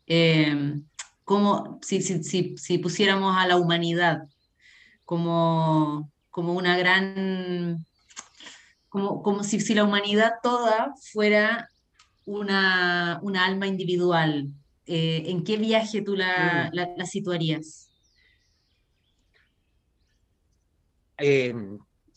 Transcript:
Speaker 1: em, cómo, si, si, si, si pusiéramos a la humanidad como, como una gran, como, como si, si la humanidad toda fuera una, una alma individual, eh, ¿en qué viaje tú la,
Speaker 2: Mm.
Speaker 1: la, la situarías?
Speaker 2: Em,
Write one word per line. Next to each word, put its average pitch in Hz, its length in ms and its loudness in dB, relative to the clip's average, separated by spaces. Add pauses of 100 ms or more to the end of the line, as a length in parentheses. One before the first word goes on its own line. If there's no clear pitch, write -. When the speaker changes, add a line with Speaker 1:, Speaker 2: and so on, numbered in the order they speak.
Speaker 1:
em, 151 800 2 (400)
cómo, 202 560 2
si, 190 220 -2
si, 165 220 -4
si, - 340 -2
si - 200 -2
pusiéramos 190 600 2
a 185 80 2
la 180 100 4
humanidad 170 680 2 (800)
como, 160 1040 0 (200)
como 175 240 -4
una 180 220 2
gran, 180 1120 -2 (1040)
como, 196 340 -4
como 202 220 -2
si, 202 160 -2
si 220 140 0
la 208 100 4
humanidad 208 480 2 (100)
toda 240 500 0 (200)
fuera 214 580 0 (540)
una, 185 960 0
una 190 240 0
alma 190 220 -2
individual, 175 800 0 (380)
eh, 160 400 -2
¿en 180 180 -4
qué 214 120 -2
viaje 220 460 0
tú 202 140 -4
la, 180 560 0
Speaker 2:
Mm. - 20 -6
Speaker 1:
la, 180 220 -4
la 180 100 -6
situarías? 175 840 -6 (3250)
Speaker 2:
Em, 123 600 0 (380)